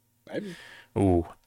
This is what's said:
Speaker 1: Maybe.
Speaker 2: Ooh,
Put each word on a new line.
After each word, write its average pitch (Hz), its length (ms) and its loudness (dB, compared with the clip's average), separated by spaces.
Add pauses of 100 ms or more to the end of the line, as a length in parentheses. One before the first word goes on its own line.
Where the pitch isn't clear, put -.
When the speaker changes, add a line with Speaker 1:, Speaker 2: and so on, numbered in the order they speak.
(320)
Speaker 1:
Maybe. 196 240 -8 (420)
Speaker 2:
Ooh, 90 300 4 (200)